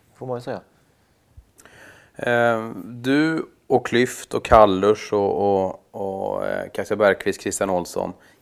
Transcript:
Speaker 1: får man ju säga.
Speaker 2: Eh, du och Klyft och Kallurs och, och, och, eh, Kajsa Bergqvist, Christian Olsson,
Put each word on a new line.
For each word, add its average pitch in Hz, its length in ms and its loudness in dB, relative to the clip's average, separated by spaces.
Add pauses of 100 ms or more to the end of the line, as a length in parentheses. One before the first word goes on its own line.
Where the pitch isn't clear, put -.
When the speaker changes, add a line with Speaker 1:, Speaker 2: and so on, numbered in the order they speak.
(140)
Speaker 1:
får - 120 -16
man 127 120 -6
ju 120 40 -14
säga. 123 200 -10 (1500)
Speaker 2:
Eh, 117 540 0 (140)
du 139 640 0 (220)
och 127 180 0
Klyft - 480 0
och 110 120 -4
Kallurs 104 680 6
och, 98 500 0
och, 92 160 -6 (120)
och, 98 560 -6
eh, 98 220 -6
Kajsa 101 260 -6
Bergqvist, 98 460 2
Christian 98 280 -2
Olsson, 90 440 -4 (280)